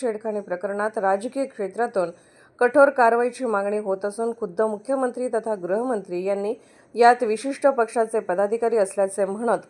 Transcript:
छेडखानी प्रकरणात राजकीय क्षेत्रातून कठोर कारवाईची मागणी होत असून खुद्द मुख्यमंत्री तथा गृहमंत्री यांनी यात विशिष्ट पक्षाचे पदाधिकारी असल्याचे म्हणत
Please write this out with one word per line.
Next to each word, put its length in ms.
छेडखानी 380
प्रकरणात 580
राजकीय 480
क्षेत्रातून 640
कठोर 300
कारवाईची 560
मागणी 320
होत 280
असून 340
खुद्द 220
मुख्यमंत्री 680
तथा 280
गृहमंत्री 680
यांनी 300
यात 280
विशिष्ट 440
पक्षाचे 520
पदाधिकारी 580
असल्याचे 480
म्हणत 440